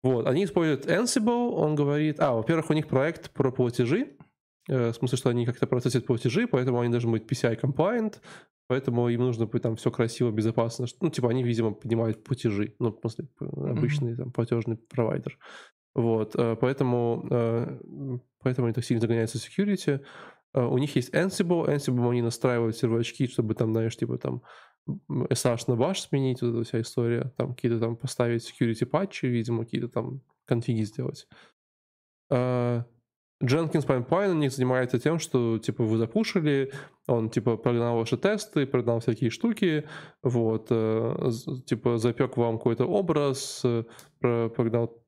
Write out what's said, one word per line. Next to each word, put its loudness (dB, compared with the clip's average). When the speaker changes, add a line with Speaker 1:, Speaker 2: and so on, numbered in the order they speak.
Speaker 1:
Вот. 2
Они 2
используют 2
Ansible, 2
он 2
говорит, 2
а, 4
во-первых, 0
у 4
них 0
проект 0
про 0
платежи, 0
э, 0
в -6
смысле, -2
что 2
они 2
как-то -2
процессят 0
платежи, 0
поэтому 0
они 0
должны 2
быть -2
P 0
C 2
I 0
compliant, -2
поэтому 0
им 0
нужно 0
быть -4
там -2
всё 0
красиво, 0
безопасно. 0
Ш-, -12
ну, 2
типа, 0
они, 0
видимо, 0
поднимают -2
платежи, -2
ну, 0
в -14
смысле, -6
п-, -10
Speaker 2:
Мгм. -4
Speaker 1:
обычный 0
там -8
платёжный -2
провайдер. -4
Вот, 0
э, 2
поэтому, 0
э, -2
м, -10
поэтому 0
они 0
так -4
сильно 2
загоняются 0
в -8
security. 0
Э, 2
у 0
них -2
есть 0
Ansible, 2
Ansible 2
они 2
настраивают 0
сервачки, 0
чтобы -2
там, 0
знаешь, 0
типа, -4
там, -4
м, -4
S 0
H 0
на 2
bash 2
сменить, 0
вот 0
эта -2
вся -2
история, -2
там -4
какие-то 0
там -2
поставить -2
security 0
патчи, -2
видимо, 0
какие-то -6
там -6
конфиги 0
сделать. -8
Э, 0
Jenkins 2
Pipeline 2
у 2
них 2
занимается 2
тем, 2
что, 0
типа, -2
вы 2
запушили, 0
он, 2
типа, 2
прогнал 2
ваши 0
тесты, 0
прогнал 0
всякие 0
штуки, 0
вот, 0
э, 2
з-, -6
типа, 0
запёк 0
вам 2
какой-то 2
образ, 0
э, 2
про-, 2
прогнал. -2